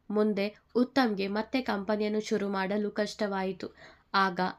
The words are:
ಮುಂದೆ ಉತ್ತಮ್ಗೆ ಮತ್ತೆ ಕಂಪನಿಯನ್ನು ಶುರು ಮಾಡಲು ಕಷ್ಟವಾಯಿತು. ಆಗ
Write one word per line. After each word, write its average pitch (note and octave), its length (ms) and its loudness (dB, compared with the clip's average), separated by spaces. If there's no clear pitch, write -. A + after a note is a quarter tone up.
ಮುಂದೆ G#3 440 2
ಉತ್ತಮ್ಗೆ A#3 520 2
ಮತ್ತೆ A3 340 -2
ಕಂಪನಿಯನ್ನು G#3+ 600 0
ಶುರು G3+ 280 -2
ಮಾಡಲು G3+ 420 0
ಕಷ್ಟವಾಯಿತು. G3 760 -2
ಆಗ F#3+ 260 2